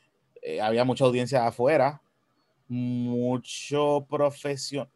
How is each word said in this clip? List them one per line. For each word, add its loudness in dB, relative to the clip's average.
eh, -6
había 2
mucha 2
audiencia 2
de 2
afuera, 2
mucho -2
profesio-, -2